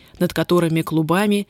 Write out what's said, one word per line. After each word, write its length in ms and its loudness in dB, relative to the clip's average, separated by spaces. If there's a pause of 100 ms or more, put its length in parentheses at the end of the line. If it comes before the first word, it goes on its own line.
(180)
над 140 -2
которыми 500 0
клубами 680 0